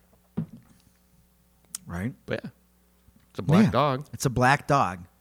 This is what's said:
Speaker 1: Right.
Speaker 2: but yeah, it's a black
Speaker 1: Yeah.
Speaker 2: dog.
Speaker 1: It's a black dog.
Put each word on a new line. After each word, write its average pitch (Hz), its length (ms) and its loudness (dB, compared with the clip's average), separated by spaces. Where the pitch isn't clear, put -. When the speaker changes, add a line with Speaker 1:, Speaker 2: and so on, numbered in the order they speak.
Speaker 1:
Right. 90 260 -8
Speaker 2:
but - 180 -6
yeah, 131 60 -14
it's - 80 -12
a 104 40 -8
black 170 240 4
Speaker 1:
Yeah. - 40 2
Speaker 2:
dog. 139 420 0
Speaker 1:
It's - 140 -6
a 135 40 2
black 123 360 2
dog. 95 400 0